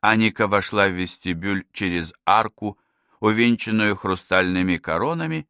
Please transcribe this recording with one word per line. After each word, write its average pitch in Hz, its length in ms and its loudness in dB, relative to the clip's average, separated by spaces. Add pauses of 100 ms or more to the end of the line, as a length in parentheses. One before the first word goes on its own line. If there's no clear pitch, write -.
Аника 110 480 2
вошла 101 400 2
в 95 40 -2
вестибюль 90 800 -6
через 87 400 -4 (140)
арку, 107 520 0 (420)
увенчанную 107 760 2
хрустальными 92 800 0
коронами 156 720 -4